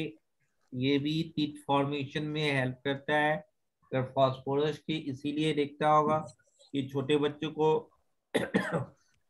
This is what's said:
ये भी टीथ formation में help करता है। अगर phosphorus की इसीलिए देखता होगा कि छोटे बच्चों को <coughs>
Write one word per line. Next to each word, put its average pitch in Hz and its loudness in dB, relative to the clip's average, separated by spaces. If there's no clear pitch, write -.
ये 131 2
भी 156 -2
टीथ 147 -2
formation 143 0
में 151 -2
help 131 0
करता 143 0
है। 151 2
अगर - -6
phosphorus 139 0
की 160 -6
इसीलिए 147 -2
देखता 147 0
होगा 151 4
कि 135 -2
छोटे 139 2
बच्चों 147 -2
को 156 0
<coughs> - -4